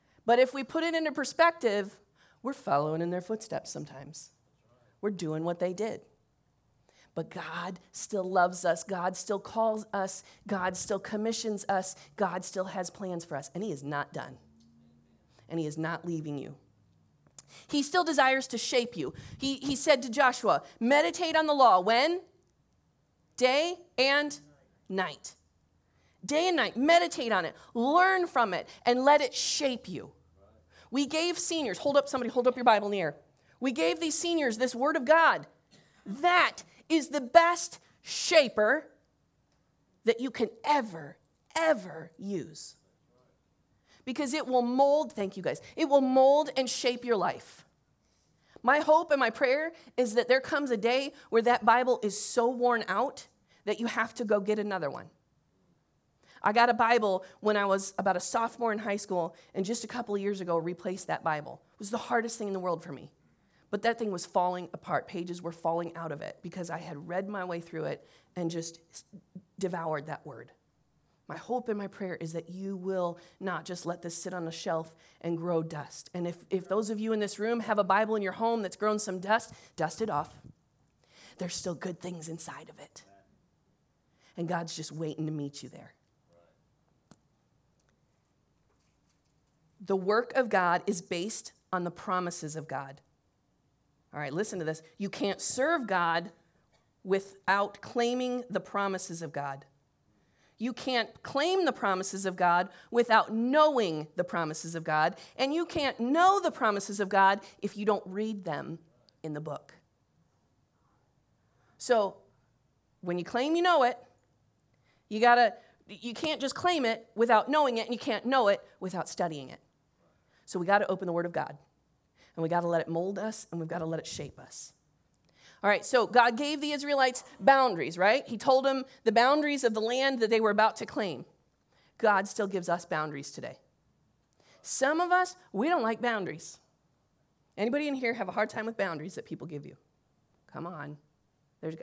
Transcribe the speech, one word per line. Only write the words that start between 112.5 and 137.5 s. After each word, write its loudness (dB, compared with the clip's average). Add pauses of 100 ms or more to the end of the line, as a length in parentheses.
when -4
you -6
claim -2
you 2
know 4
it, 2 (1120)
you -4
gotta, 6 (340)
you -10
can't -4
just -4
claim 0
it -2
without 4
knowing 2
it, -4
and -6
you -6
can't -4
know 4
it 2 (180)
without -6
studying -6
it. -18 (880)
So -6
we -2
gotta 4
open -2
the -2
Word 0
of -6
God. -6 (800)
And -2
we 0
gotta 0
let 2
it -4
mold -4
us, -8
and -8
we've -8
gotta -6
let -4
it -12
shape -12
us. -16 (920)
All 4
right, 2
so 4
God 10
gave -2
the -2
Israelites 2 (160)
boundaries, 6
right? 6
He -8
told 6
them 2 (180)
the 4
boundaries 4
of 2
the -2
land 0
that 2
they 4
were 4
about 4
to -8
claim. -6 (720)
God 2
still -4
gives -6
us -2
boundaries -6
today. -12 (1040)
Some 0
of 0
us, 2 (160)
we -2
don't 2
like -2
boundaries. -6 (960)